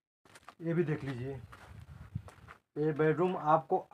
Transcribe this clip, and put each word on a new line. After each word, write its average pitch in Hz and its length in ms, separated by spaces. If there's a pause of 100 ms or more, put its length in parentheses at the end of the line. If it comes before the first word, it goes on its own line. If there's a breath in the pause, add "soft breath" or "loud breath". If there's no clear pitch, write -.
(600)
ये 165 140
भी 170 100
देख 147 200
लीजिए। 131 280 (1500)
ये 156 140
bedroom 156 440
आपको 156 420 (160)